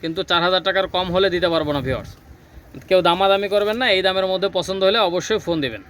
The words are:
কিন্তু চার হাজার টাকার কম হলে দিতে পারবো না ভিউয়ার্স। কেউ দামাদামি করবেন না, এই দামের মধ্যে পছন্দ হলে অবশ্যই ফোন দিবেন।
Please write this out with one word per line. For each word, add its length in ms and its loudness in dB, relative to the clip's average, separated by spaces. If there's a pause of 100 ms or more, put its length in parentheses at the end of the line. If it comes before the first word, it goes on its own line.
কিন্তু 220 -6
চার 200 0
হাজার 200 2
টাকার 260 0
কম 240 -2
হলে 180 2
দিতে 180 0
পারবো 240 0
না 80 0
ভিউয়ার্স। 360 -6 (720)
কেউ 140 6
দামাদামি 460 2
করবেন 280 0
না, 140 0
এই 120 2
দামের 240 0
মধ্যে 260 -2
পছন্দ 320 -2
হলে 140 4
অবশ্যই 400 0
ফোন 220 -4
দিবেন। 300 -6